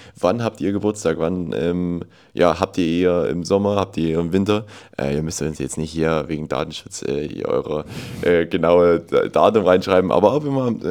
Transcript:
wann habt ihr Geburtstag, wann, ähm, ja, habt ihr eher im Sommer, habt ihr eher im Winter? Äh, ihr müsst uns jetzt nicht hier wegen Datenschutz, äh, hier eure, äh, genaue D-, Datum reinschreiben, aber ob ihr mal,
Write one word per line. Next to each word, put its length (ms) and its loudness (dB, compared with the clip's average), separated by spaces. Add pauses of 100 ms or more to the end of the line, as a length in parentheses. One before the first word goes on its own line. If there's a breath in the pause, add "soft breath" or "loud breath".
(200 loud breath)
wann 220 0
habt 200 -4
ihr 100 -2
Geburtstag, 460 -2
wann, 360 -4
ähm, 500 -4 (300 soft breath)
ja, 260 2
habt 180 -2
ihr 80 2
eher 440 2
im 140 -4
Sommer, 320 2
habt 220 -2
ihr 120 0
eher 100 0
im 120 -2
Winter? 320 0 (340 loud breath)
Äh, 180 -2
ihr 60 -2
müsst 200 -6
uns 160 -4
jetzt 200 -8
nicht 120 -6
hier 380 0
wegen 200 -6
Datenschutz, 540 -8
äh, 260 -4
hier 200 -6
eure, 360 -4 (380 loud breath)
äh, 240 2
genaue 540 4
D-, 300 0
Datum 360 4
reinschreiben, 460 4
aber 220 4
ob 100 -2
ihr 60 -4
mal, 240 -2 (160)